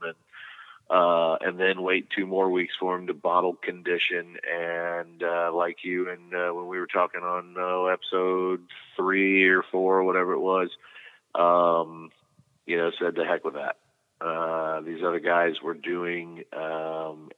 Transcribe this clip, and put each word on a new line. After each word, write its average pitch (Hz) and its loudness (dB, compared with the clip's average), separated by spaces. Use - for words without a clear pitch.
and, 82 -8
uh, 85 4
and 90 -4
then 92 0
wait 92 0
two 95 -2
more 95 2
weeks 90 0
for 92 0
'em 90 -8
to 90 -4
bottle 90 2
condition. 87 -4
And, 85 -4
uh, 85 0
like 87 -2
you 90 -2
and, 87 -12
uh, 90 -2
when 87 -6
we 92 -6
were 87 -4
talking 90 -2
on, 90 -6
uh, 92 0
episode 92 0
three 95 4
or 92 6
four, 95 2
whatever 92 2
it 71 0
was, 92 2
um, 82 4
you 85 0
know, 85 2
said, 87 0
"The 85 -2
heck 85 -2
with 73 -4
that." - -6
Uh, 80 -2
these 82 -8
other 85 0
guys 85 2
were 85 -4
doing, 85 -6
um, 80 -6